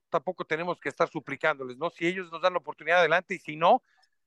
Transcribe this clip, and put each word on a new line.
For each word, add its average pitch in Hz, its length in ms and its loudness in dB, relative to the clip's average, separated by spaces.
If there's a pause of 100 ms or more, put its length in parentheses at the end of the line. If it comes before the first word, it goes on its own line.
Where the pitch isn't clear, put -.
tampoco 170 380 -4
tenemos 160 340 -4
que - 80 -8
estar 151 220 0
suplicándoles, 139 680 -4
¿no? 156 140 -6
Si - 160 -6
ellos 180 260 -4
nos 165 80 -12
dan 180 140 2
la 175 40 -4
oportunidad, 160 420 0
adelante, 170 340 2
y 160 40 -6
si - 160 -12
no, 180 280 4 (440)